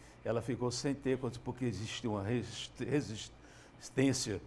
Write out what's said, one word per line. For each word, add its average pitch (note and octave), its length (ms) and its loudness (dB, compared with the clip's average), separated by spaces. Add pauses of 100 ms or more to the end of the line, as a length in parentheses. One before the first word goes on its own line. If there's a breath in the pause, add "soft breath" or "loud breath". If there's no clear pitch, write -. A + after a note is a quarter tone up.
(240 loud breath)
ela A2+ 200 0
ficou A#2+ 260 0
sem C#3 240 0
ter, C3 240 2
porque B2+ 480 -2
existe A2 420 -2
uma G#2 140 0
resist-, A2+ 640 -2
resistência B2 1600 0